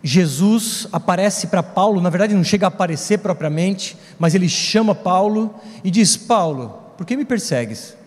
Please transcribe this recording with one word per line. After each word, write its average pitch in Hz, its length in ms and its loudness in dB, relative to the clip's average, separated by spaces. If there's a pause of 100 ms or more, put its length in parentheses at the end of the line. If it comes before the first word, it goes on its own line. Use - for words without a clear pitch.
Jesus 175 880 2
aparece 180 560 -2
pra 175 160 0
Paulo, 196 360 2
na 180 100 2
verdade 208 240 0
não 180 100 4
chega 196 220 0
a - 20 4
aparecer 180 500 -2
propriamente, 180 760 -4 (240)
mas 165 160 4
ele 180 120 2
chama 214 460 0
Paulo 214 580 0 (300)
e 190 80 0
diz: 208 260 4
"Paulo, 156 640 -2 (180)
por 170 100 -12
que 247 100 -4
me 285 80 -2
persegues?" 120 720 -4 (100)